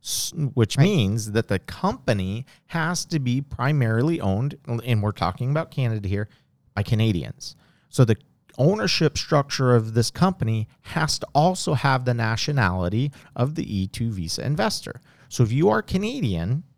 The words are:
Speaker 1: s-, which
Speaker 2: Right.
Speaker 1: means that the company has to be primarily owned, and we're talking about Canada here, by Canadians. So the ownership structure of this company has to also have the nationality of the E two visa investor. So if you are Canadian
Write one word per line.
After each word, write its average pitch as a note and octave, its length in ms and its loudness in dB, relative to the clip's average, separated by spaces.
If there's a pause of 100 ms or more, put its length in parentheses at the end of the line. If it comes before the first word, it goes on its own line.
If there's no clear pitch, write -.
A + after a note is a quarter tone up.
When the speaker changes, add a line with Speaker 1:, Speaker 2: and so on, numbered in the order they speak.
Speaker 1:
s-, - 300 -6 (200)
which - 240 2
Speaker 2:
Right. C#3 60 8
Speaker 1:
means A2 480 2
that A2 160 0
the F#2+ 120 0
company A2+ 840 -4 (220)
has E3 380 -2
to E3 140 -2
be B2+ 220 0
primarily C3+ 800 0
owned, G#2 340 0 (100)
and A#2 360 -2
we're G#2 120 0
talking G#2+ 380 -2
about D#3 200 -2
Canada A2 360 -2
here, G2+ 200 -2 (460)
by G2+ 100 -2
Canadians. G2+ 720 0 (340)
So - 140 4
the G#2+ 140 4 (400)
ownership E3+ 600 2
structure C#3+ 560 2
of A2 200 2
this A2+ 180 2
company A2+ 560 0 (140)
has - 380 -2
to - 140 -10
also E3+ 420 2
have C3 280 0
the B2 100 0
nationality A2+ 1000 0 (260)
of C#3+ 180 0
the C#3+ 80 -4 (140)
E F#2+ 100 0
two A2+ 240 -4
visa F#2 340 -6
investor. F3+ 540 -4 (300)
So - 140 2
if G#2+ 100 2
you D#3+ 160 4
are A3 120 2
Canadian D#3+ 800 -2 (140)